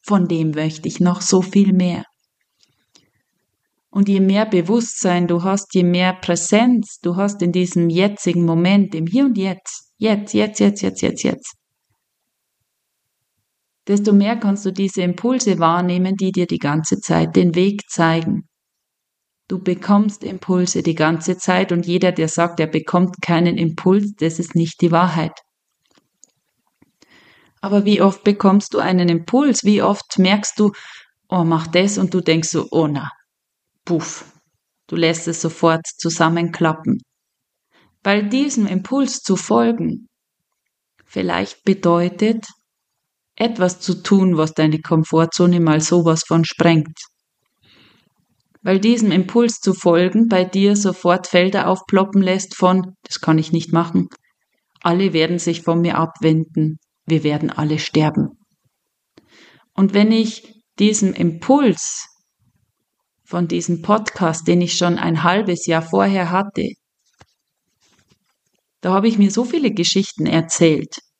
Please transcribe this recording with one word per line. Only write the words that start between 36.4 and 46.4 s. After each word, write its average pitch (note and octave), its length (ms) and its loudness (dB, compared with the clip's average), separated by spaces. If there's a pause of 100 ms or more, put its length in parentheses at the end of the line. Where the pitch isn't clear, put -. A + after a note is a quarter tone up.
Weil G#3 260 0
diesem B3+ 380 0
Impuls G3 540 -2
zu F#3+ 160 -2
folgen A3+ 720 -2 (960)
vielleicht F#3 580 -6
bedeutet, F#3 840 0 (880)
etwas F#3 440 -2
zu F3+ 220 -6
tun, F#3 340 2
was D#3 180 -2
deine D#3 260 2
Komfortzone E3 800 2
mal D#3 200 2
sowas E3 460 0
von E3 180 2